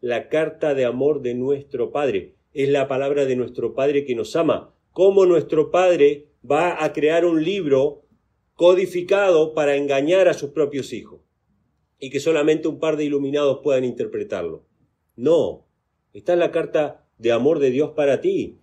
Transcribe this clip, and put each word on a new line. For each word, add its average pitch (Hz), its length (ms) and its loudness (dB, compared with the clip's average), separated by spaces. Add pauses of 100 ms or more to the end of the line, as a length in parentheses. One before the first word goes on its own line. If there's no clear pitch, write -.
la 120 280 -4
carta 156 440 -2
de 131 120 0
amor 135 360 0
de 123 140 -4
nuestro 127 560 -4
Padre. 113 420 -4 (200)
Es 139 160 -2
la 139 180 0
palabra 139 380 -2
de 131 100 -2
nuestro 120 400 -6
Padre 143 300 0
que 127 100 -4
nos 110 200 -6
ama. 143 380 -2 (180)
¿Cómo 196 360 4
nuestro 156 420 2
Padre 160 580 2 (220)
va 156 340 0
a 151 100 -4
crear 165 320 2
un 160 180 0
libro 151 640 0 (480)
codificado 180 1000 2
para 147 220 0
engañar 143 520 2
a 156 60 4
sus 143 180 -8
propios 143 420 -4
hijos? - 280 -14 (760)
Y 131 100 -12
que 139 100 -6
solamente 156 480 0
un 139 120 -6
par 156 180 -2
de 151 80 -4
iluminados 139 580 -2
puedan 131 200 0
interpretarlo. 101 840 -8 (500)
No, 120 500 0 (480)
esta 107 200 -4
es 175 60 2
la 156 120 0
carta 156 560 -4 (100)
de 117 140 0
amor 139 280 2
de 135 120 2
Dios 143 240 -2
para 139 260 0
ti. 165 420 -4